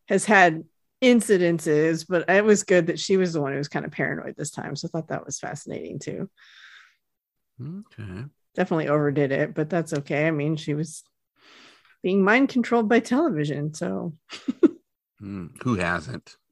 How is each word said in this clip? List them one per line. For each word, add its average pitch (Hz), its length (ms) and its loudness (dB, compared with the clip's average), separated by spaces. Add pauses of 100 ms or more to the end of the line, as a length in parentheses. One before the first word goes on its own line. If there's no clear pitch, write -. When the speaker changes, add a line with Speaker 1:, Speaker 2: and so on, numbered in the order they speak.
Speaker 1:
has 190 180 0
had 180 380 6 (400)
incidences, 170 1040 4
but 175 180 0
it 190 160 4
was 208 200 4
good 180 240 4
that 165 120 -4
she - 180 0
was 180 160 0
the 160 80 -2
one 139 100 -2
who 139 80 -4
was 147 80 -4
kind 151 180 -6
of 147 60 -10
paranoid 151 440 -6
this 151 140 -10
time. - 260 -10
So 170 120 -10
I - 20 -8
thought 156 200 -8
that - 180 -8
was 135 120 -10
fascinating - 600 -10
too. - 280 -10 (1300)
Speaker 2:
Okay. 123 640 -14 (300)
Speaker 1:
Definitely 165 320 -2
overdid 147 440 0
it, 147 220 -2
but 160 160 -4
that's 165 240 -2
okay. 147 340 -2
I 165 40 0
mean, 151 240 -2
she 156 180 -6
was 156 300 -8 (1000)
being 190 220 2
mind 240 260 4
controlled 233 400 0
by 233 100 4
television, 156 760 -2
so. 180 380 -6 (160)
<laughs> - 440 0 (460)
Speaker 2:
Mm, 98 300 -10 (140)
who 127 140 0
hasn't? 87 600 -4 (140)